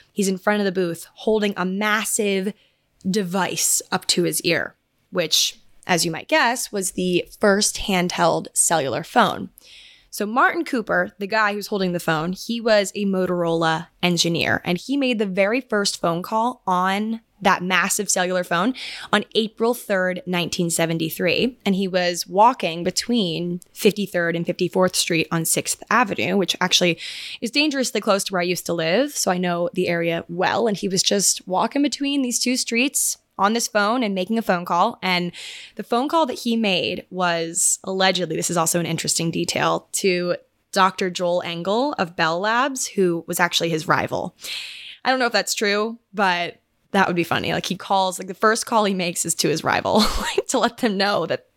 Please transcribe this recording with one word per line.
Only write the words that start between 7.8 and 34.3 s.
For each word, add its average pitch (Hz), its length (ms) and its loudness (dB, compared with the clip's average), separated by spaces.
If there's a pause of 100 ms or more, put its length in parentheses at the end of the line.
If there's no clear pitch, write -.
cellular 143 500 0
phone. 196 460 2 (600)
So - 160 -4
Martin 311 380 2
Cooper, 208 540 0
the 202 80 -8
guy 208 280 0
who's 202 120 -8
holding 190 240 0
the 175 80 -2
phone, 165 360 -2
he 226 260 -6
was 214 340 2
a 202 100 -2
Motorola 170 840 0 (120)
engineer, 170 640 2
and 180 140 -2
he 269 180 -4
made 254 220 0
the 214 80 0
very 196 340 0
first 202 400 -2
phone 170 220 0
call 226 460 -2
on 196 520 0 (200)
that 190 240 4
massive 185 440 0
cellular 185 360 0
phone 185 300 0 (380)
on 208 120 2 (100)
April 226 400 0
third, 185 500 -2
nineteen 175 460 -2
seventy-three. 165 960 0
And 196 80 4
he 190 140 0
was 175 400 -2
walking 180 560 2
between 175 760 -2 (120)
fifty-third 180 640 0
and 170 100 -2
fifty-fourth 185 480 0
Street 160 380 0
on 165 120 0
Sixth - 460 -2
Avenue, 196 460 0
which 185 240 0
actually 180 400 2 (400)
is 233 100 -4
dangerously 277 500 0
close 196 220 2
to - 120 -8
where 175 60 2
I 175 40 0
used 180 220 -2
to 180 60 0
live. 175 440 0
So - 160 0
I 180 60 0
know 175 360 0
the 180 140 0
area 170 400 0
well. 175 400 0
And 202 80 0
he 202 100 -4
was 180 160 -2
just - 460 0
walking 214 340 0
between 277 400 0
these 247 160 -2
two 254 180 0
streets - 600 -2 (180)
on 196 160 2
this 233 140 -2
phone 220 380 0
and 202 100 -2
making 190 240 -2